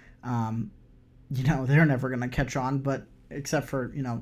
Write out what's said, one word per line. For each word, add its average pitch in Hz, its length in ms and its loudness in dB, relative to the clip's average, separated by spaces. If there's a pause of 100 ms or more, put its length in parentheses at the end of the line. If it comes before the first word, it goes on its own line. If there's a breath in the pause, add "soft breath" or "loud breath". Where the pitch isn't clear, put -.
(240 loud breath)
um, 113 460 -2 (640)
you 127 120 -2
know, 135 200 2
they're 147 200 6
never 131 240 2
gonna 123 180 -2
catch 131 300 -2
on, 135 220 0
but 135 280 -2 (220)
except 143 360 -2
for, 127 300 -4
you 147 60 -4
know, 120 200 -4